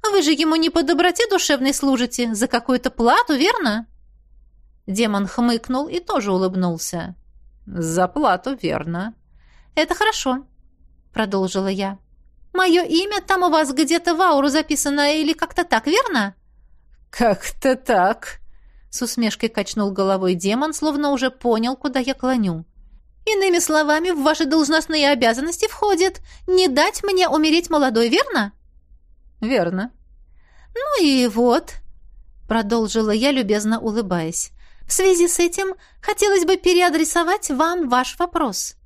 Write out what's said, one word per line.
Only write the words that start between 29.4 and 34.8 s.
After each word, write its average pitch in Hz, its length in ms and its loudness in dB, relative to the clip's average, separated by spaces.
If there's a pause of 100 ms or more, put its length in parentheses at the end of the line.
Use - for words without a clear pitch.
"Верно". 208 500 -2 (840)
"Ну 523 280 -2
и 262 240 4
вот", 240 460 0 (760)
продолжила 220 640 -2
я, 226 200 0
любезно 214 480 0
улыбаясь. 185 720 -4 (360)